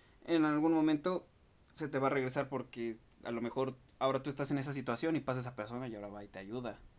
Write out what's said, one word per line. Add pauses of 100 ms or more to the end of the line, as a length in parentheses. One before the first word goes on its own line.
(240)
en
algún
momento (460)
se
te
va
a
regresar,
porque (280)
a
lo
mejor (220)
ahora
tú
estás
en
esa
situación
y
pasa
esa
persona
y
ahora
va
y
te
ayuda. (180)